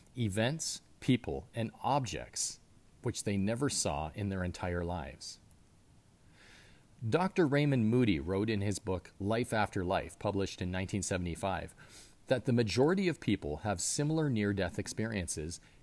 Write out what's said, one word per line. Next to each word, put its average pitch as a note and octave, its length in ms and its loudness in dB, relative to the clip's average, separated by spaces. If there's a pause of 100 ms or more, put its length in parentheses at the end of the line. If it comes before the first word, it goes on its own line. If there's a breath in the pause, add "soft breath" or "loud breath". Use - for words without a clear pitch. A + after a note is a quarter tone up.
(180 loud breath)
events, A2+ 640 -2 (180)
people, - 560 0
and A#2 160 -4 (120)
objects G#2+ 760 -4 (460)
which A#2 180 -4
they G2+ 140 0
never A#2 320 0
saw D#2 460 -2
in G#2 140 -2
their F#2+ 140 -2
entire F2+ 400 -2
lives. E2+ 560 -8 (1700 loud breath)
Doctor F3 380 4
Raymond C#3 420 4
Moody A2 320 6
wrote F#2+ 300 0
in G#2 120 0
his G2+ 180 0
book, - 400 -4
Life A2+ 340 0
After G#2 320 0
Life, F2 320 -2
published G2 420 -2
in F2+ 120 -2
nineteen F#2+ 320 -2
seventy-five, F2 720 -2 (520 loud breath)
that B2+ 180 0
the B2+ 80 2
majority B2+ 540 4
of E3 120 0
people D#2 380 0
have G2+ 220 -2
similar D3+ 480 0
near-death G2+ 520 0
experiences, F#2+ 800 -4 (240 loud breath)